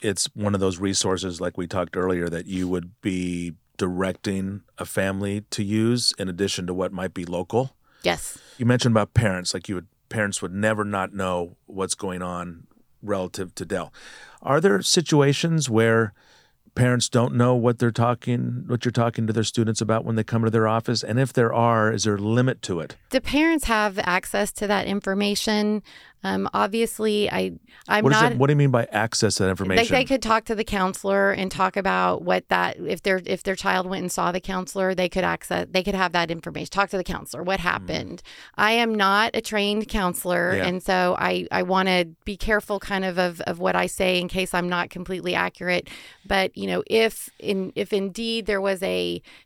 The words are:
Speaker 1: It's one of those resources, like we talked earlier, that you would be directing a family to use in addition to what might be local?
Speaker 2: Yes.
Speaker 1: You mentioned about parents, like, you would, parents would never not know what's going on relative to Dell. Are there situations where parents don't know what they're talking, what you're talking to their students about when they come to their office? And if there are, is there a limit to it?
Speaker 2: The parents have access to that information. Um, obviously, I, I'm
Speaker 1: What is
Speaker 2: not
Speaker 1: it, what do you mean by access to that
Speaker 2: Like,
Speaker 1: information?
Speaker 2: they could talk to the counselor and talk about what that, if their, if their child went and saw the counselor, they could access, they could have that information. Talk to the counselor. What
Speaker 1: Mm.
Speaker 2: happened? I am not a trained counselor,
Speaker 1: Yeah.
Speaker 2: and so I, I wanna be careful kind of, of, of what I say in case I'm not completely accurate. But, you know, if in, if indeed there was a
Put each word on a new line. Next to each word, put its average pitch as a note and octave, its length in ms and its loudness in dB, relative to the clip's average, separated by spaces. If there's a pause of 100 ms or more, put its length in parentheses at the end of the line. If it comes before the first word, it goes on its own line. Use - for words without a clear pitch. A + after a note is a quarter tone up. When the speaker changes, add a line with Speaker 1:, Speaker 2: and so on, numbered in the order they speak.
Speaker 1:
It's G2+ 340 -2
one G#2 200 0
of G2 60 0
those F#2+ 160 2
resources, F#2 640 -2
like F2+ 160 -4
we F2+ 100 -4
talked F2+ 300 -4
earlier, F2+ 320 0
that E2+ 160 -6
you F#2 240 -4
would F2+ 220 -4 (100)
be F2+ 540 -4 (240)
directing F#2+ 840 -4 (160)
a F2+ 60 -8
family G2+ 680 -2
to - 120 -4
use A2 560 0
in F#2+ 100 -4
addition F#2 380 -2
to F2+ 80 -4
what F#2 180 -2
might F#2 220 -6
be F2+ 100 -8
local? F2+ 500 -2 (280)
Speaker 2:
Yes. - 360 -4 (200)
Speaker 1:
You A#2 80 0
mentioned B2 260 4
about G#2+ 220 2
parents, F#2+ 400 2
like, F2+ 140 -8
you G2+ 80 -4
would, F2 100 -8 (240)
parents G#2 320 -2
would F2 100 -6
never G#2 320 0
not G2 300 -2
know F2+ 420 -2 (100)
what's F#2+ 280 -4
going F2+ 280 -6
on F2 440 -8 (360)
relative F#2+ 520 -4
to G2 100 -8
Dell. E2+ 280 -6 (500)
Are C#3+ 180 2
there G3 220 4
situations D3+ 880 2
where A2+ 420 4 (640)
parents B2 340 2
don't B2+ 260 2
know B2 200 4
what A#2+ 240 4
they're A#2+ 140 2
talking, B2 720 0
what A#2+ 180 -2
you're B2 80 2
talking A#2 360 2
to A2 40 0
their A2 120 2
students A2 360 0
about A2 240 2
when A#2 120 -2
they A2 80 2
come A2+ 200 0
to A2+ 60 2
their A2 160 4
office? A2+ 380 0
And A2 160 0
if C3+ 120 0
there A#2 200 4
are, A2+ 400 4
is G2+ 120 -2
there G#2 120 2
a G2 40 -4
limit A#2 420 2
to F2 180 -4
it? D2+ 160 -10 (140)
Speaker 2:
The C4 100 0
parents D#4 460 2
have G#3+ 340 0
access F#3+ 520 -2
to - 140 -6
that G3+ 200 0
information. G#3 960 0 (440)
Um, G3 280 -2
obviously, G#3+ 760 0
I, F#3 220 -2 (340)
I'm G#3 160 2
Speaker 1:
What G#3+ 120 6
is A3 80 6
Speaker 2:
not A#3+ 100 4
Speaker 1:
it, C3+ 60 -2
what C3+ 80 6
do C#3+ 60 4
you D3+ 40 4
mean C#3+ 140 6
by A#2+ 200 4
access G#2+ 440 2
to - 80 0
that F#2+ 80 4
Speaker 2:
Like, F#2 100 -2
Speaker 1:
information? A3+ 340 2
Speaker 2:
they C4 120 2
could C4 160 0
talk A3 240 0
to A#3 80 -4
the G#3+ 100 -2
counselor G3 680 0
and F#3+ 200 -4
talk F#3 240 -2
about F#3 460 2
what F#3 260 0
that, F3+ 300 0
if F3 240 -6
their, F#3+ 240 0
if F#3 160 -4
their G3 120 -2
child F#3+ 320 0
went F#3 140 -6
and F3+ 100 -4
saw F3 220 -2
the F#3 80 -4
counselor, F#3+ 540 -4
they F3+ 160 0
could F#3 120 -2
access, F3 480 -2
they F#3 120 0
could G3 120 -2
have F#3 180 0
that E3+ 180 0
information. E3 400 -8
Talk G3 200 2
to G3+ 60 -2
the F3+ 80 0
counselor. D#3 380 -8
What F#3 180 0
Speaker 1:
Mm. E3+ 40 -8
Speaker 2:
happened? - 580 -4 (340)
I G#3 160 4
am A3+ 220 2
not G#3 420 4
a A3 60 0
trained G#3 460 0
counselor, F3+ 680 0
Speaker 1:
Yeah. F#3 100 0
Speaker 2:
and F3+ 160 -2
so F#3 360 2
I, F#3 340 -2
I F#3 100 0
wanna F#3 440 2 (180)
be G3+ 140 -8
careful G#3 420 0
kind F#3+ 240 -2
of, F3+ 140 -2
of, F3 240 -2
of E3+ 160 -4
what F#3 180 0
I F3+ 80 2
say F#3 340 0
in F3+ 100 -2
case F#3 260 -2
I'm F3 160 0
not F3 180 -2
completely F3+ 460 -6
accurate. F3+ 560 -2 (360)
But, F#3+ 300 0
you G3 100 -6
know, F3+ 200 -2
if A3+ 420 0 (100)
in, F#3+ 360 -4
if - 180 -4
indeed A3 540 -4
there G3+ 160 0
was G3 200 -2
a F3+ 380 -2 (260)